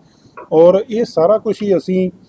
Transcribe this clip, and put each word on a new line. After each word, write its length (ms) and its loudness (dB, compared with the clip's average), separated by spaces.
ਔਰ 260 4
ਇਹ 140 -4
ਸਾਰਾ 340 0
ਕੁਛ 240 -6
ਹੀ 140 0
ਅਸੀਂ 340 -2